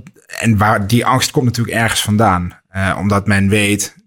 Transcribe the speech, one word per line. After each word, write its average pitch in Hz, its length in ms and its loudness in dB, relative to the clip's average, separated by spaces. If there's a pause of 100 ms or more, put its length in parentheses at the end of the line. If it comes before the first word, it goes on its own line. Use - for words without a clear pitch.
(400)
en 110 160 2
waar, 107 300 2
die 113 200 2
angst 127 240 0
komt 143 140 0
natuurlijk 113 320 -2
ergens 113 260 -2
vandaan. 101 500 0 (160)
Eh, 95 300 -4
omdat 101 280 0
men 98 220 2
weet 101 480 0 (100)